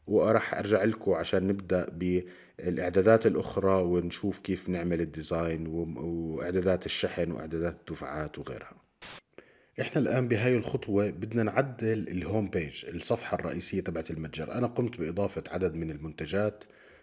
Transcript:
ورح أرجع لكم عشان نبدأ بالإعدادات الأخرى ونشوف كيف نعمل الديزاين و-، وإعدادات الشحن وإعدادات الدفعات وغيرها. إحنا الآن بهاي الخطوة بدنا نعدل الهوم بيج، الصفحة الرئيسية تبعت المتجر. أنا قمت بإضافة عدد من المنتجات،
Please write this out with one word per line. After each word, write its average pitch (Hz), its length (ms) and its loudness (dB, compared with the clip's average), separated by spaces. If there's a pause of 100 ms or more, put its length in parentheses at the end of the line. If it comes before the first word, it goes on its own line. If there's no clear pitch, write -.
ورح 107 460 4
أرجع 101 300 2
لكم 110 280 2
عشان 90 360 2
نبدأ 95 420 0
بالإعدادات 90 1400 2
الأخرى 95 580 4
ونشوف 87 560 0
كيف - 300 -4
نعمل 85 320 0
الديزاين 80 640 -2
و-، 80 380 -4
وإعدادات 85 800 0
الشحن 90 460 -2
وإعدادات 80 480 -4
الدفعات - 600 -8
وغيرها. - 420 -12 (1000)
إحنا 143 200 0
الآن 127 260 2
بهاي 120 280 4
الخطوة 104 540 0
بدنا 110 340 -2
نعدل 113 640 0
الهوم 95 420 -2
بيج، 82 360 -4
الصفحة 87 500 -2
الرئيسية 90 460 -4
تبعت 82 300 -4
المتجر. 78 400 -8
أنا 120 160 0
قمت 120 320 -2
بإضافة 87 480 -2
عدد 90 280 -2
من 82 160 -4
المنتجات، 80 720 -4 (400)